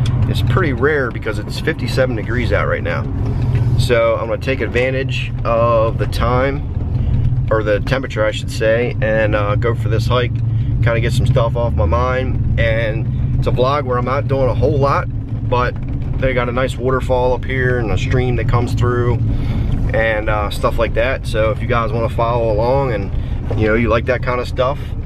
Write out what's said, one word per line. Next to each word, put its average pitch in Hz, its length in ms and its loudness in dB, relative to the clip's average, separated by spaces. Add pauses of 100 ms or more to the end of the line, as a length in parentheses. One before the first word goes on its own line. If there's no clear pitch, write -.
(300)
is - 140 0
pretty 165 300 2
rare 139 360 0
because 107 300 -6
it's - 200 -6
fifty-seven 127 560 -4
degrees 110 380 -2
out 82 140 0
right 78 160 -2
now. 73 220 -2 (720)
So 117 420 2
I'm 113 60 -4
gonna 107 100 -2
take 131 240 -2
advantage 127 720 -2 (100)
of 113 540 2
the 104 80 0
time, 127 720 0 (760)
or 110 120 2
the 104 160 2
temperature, 117 440 -2
I 107 60 2
should - 220 -4
say, 113 500 0
and, 110 320 2
uh, 104 220 0
go 113 180 0
for 110 160 -2
this 110 160 0
hike, 123 300 0 (480)
kinda 117 160 2
get 113 120 0
some - 140 2
stuff 117 300 2
off 120 180 0
my 107 140 2
mind. 127 720 0
And 113 800 0
it's - 80 0
a 120 40 2
vlog 135 340 2
where 123 120 0
I'm 123 80 0
not 135 220 0
doing 135 200 2
a 117 60 0
whole 139 240 2
lot, 139 300 2 (420)
but 123 240 0 (460)
they 127 160 0
got 123 120 0
a 123 40 -2
nice 123 260 -2
waterfall 127 560 0
up 120 100 -2
here 127 360 0
and 110 100 -2
a 98 80 2
stream 127 380 2
that 110 120 0
comes 120 260 2
through 120 440 2 (800)
and, 110 340 2
uh, 104 220 0
stuff - 260 0
like 110 160 0
that. 120 320 0
So 110 240 2
if 107 100 -2
you 110 80 -4
guys 113 240 0
wanna 113 180 0
follow 113 420 0
along 123 420 2
and, 98 160 -2 (480)
you 107 80 2
know, 107 80 4
you 117 160 2
like 120 160 2
that 123 160 -4
kinda 123 240 -2
stuff, 127 320 -2 (280)